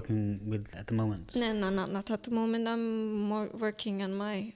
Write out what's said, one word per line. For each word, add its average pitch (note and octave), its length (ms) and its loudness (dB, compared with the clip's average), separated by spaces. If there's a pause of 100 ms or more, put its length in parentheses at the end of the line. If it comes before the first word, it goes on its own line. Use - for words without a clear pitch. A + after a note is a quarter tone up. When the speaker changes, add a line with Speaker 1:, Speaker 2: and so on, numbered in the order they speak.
Speaker 1:
working G#2+ 380 2 (120)
with G#2+ 260 -2
at G#2 100 -10
the A#2 80 0
moment? G#2 400 0
Speaker 2:
No, A#3+ 180 4
no, G3+ 180 2
not, F#3+ 200 2
not G3 200 -4
at G#3+ 140 0
the A#3+ 60 -8
moment. A3+ 380 2
I'm A3 600 0
more G#3+ 260 0
working G#3+ 480 -2
on F#3+ 120 -2
my G#3 420 -2